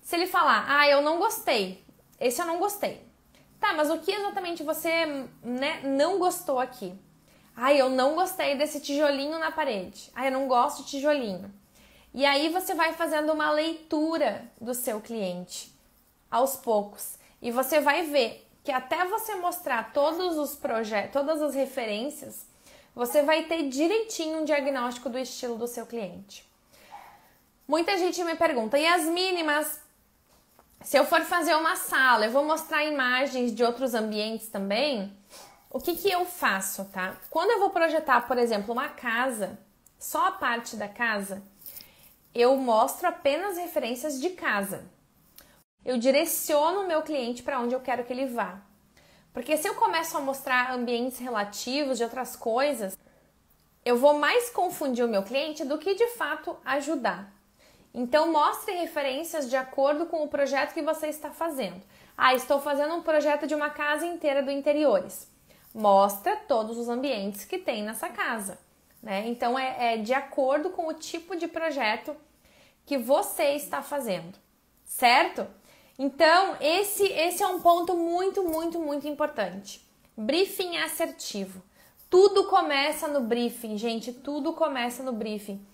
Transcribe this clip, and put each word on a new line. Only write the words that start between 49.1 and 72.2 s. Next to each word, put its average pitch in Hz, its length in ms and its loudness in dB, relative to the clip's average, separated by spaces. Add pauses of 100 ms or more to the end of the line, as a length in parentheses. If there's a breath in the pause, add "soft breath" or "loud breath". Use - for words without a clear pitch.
Porque 294 240 -2
se 302 120 -2
eu 440 60 -2
começo 330 420 0
a 302 40 -2
mostrar 262 520 0
ambientes 247 460 -4
relativos 247 800 -4
de 233 60 0
outras 240 320 -6
coisas, 226 600 -2 (880 soft breath)
eu 240 120 4
vou 285 180 8
mais 359 360 2
confundir 294 540 0
o 240 40 2
meu 202 140 0
cliente 294 420 -4
do 285 140 -2
que 381 160 0
de 466 140 2
fato 311 560 -6
ajudar. 262 680 -2 (640 soft breath)
Então, 302 360 2
mostre 370 420 2
referências 294 760 -4
de 254 80 -2
acordo 277 500 0
com 330 180 -2
o 285 40 -4
projeto 277 440 0
que 320 100 -4
você 311 240 -2
está 302 240 -8
fazendo. 254 500 -4 (360 loud breath)
"Ah, 262 180 6
estou 277 260 2
fazendo 294 340 0
um 330 80 -4
projeto 302 440 2
de 302 80 0
uma 294 160 -2
casa 294 340 -2
inteira 311 380 0
do 262 80 -2
interiores." 277 800 0 (440 soft breath)
Mostra 202 640 4
todos 233 400 0
os 240 120 -6
ambientes 240 560 -4
que 370 140 -6
tem 233 240 -4
nessa 226 260 -6
casa, 240 500 -6 (420)
né? 214 280 -4
Então, 240 280 0
é, 247 380 0
é - 20 -2
de 220 160 -2
acordo 277 580 2
com 339 180 -4
o 320 60 -2
tipo 339 420 -10
de 330 100 -4
projeto 285 720 -2 (680 soft breath)